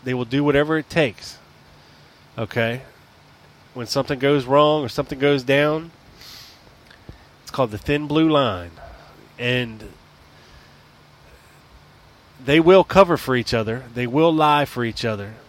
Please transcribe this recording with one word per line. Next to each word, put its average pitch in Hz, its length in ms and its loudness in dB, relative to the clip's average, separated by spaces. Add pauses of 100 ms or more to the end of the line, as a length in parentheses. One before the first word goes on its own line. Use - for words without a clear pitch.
They 127 100 -4
will 123 100 -4
do 135 200 -2
whatever 147 340 2
it 147 100 -8
takes. - 500 -4 (1000)
Okay? 117 440 -4 (920)
When 120 140 -10
something 135 320 -4
goes 139 240 2
wrong 147 400 4
or 117 40 -6
something 139 300 -8
goes 143 240 2
down, 151 480 0 (1500)
it's - 80 -20
called 120 220 -2
the 107 60 -10
thin 147 280 -4
blue 156 220 2
line. 104 420 0 (680)
And 120 440 -4 (2500)
they 143 160 4
will 180 240 8
cover 180 320 4
for 127 180 -2
each 120 180 -2
other. 113 300 -4 (100)
They 123 140 -4
will 156 260 2
lie 147 340 2
for 120 180 -6
each 113 200 -6
other. 107 300 -6 (140)